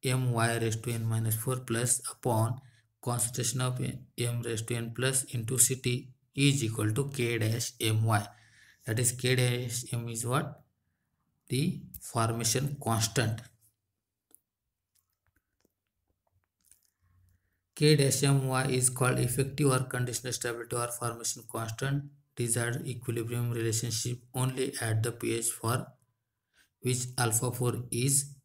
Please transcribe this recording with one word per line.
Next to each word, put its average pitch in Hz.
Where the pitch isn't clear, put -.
M 127
Y 117
raised 113
to 123
n 113
minus 113
four 127
plus 120
upon 113
concentration 123
of 127
M 120
raised 113
to 120
n 113
plus 131
into 117
C 127
T 123
is 139
equal 107
to 139
K 117
dash 110
M 110
Y. 107
That 110
is 120
K 127
dash 123
M 117
is 117
what? 127
The 131
formation 117
constant. 110
K 151
dash 139
M 139
Y 131
is 127
called 127
effective 135
or 127
conditional 123
stability 117
or 120
formation 117
constant. 131
Desired 120
equilibrium 120
relationship 117
only 131
at 110
the 120
P 117
H 113
for -
which 127
alpha 120
four 120
is 131